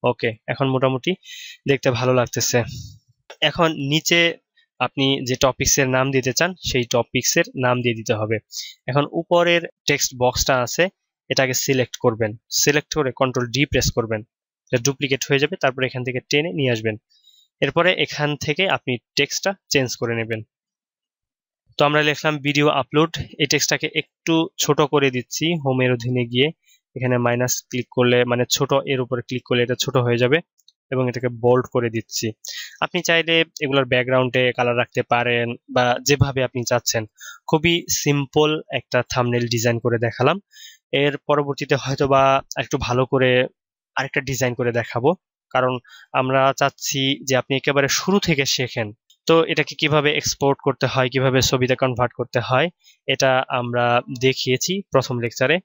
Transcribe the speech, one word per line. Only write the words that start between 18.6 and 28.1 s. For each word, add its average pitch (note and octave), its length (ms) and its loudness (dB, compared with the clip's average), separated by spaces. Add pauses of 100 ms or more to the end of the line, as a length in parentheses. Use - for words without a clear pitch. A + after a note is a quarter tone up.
আপনি B2+ 180 -4 (240)
টেক্সটটা - 340 -2 (220)
change C3 160 2 (120)
করে A#2 180 -4
নেবেন। A2+ 220 -6 (1400)
তো - 100 2
আমরা D3+ 220 2
লিখলাম D3+ 240 -2 (140)
video D3 200 2 (140)
upload, D#3 300 2 (300)
এই D3 100 -2
টেক্সটটাকে D3+ 360 -2 (140)
একটু - 340 -4 (280)
ছোট D3 160 0 (140)
করে C#3 220 4
দিচ্ছি B2 300 -6 (180)
হোমের B2+ 320 2
অধীনে B2 360 -2
গিয়ে। B2+ 160 2 (480)
এখানে B2 200 -2 (100)
minus A#2+ 280 0 (160)
click B2+ 180 -6 (100)
করলে, B2 200 4 (140)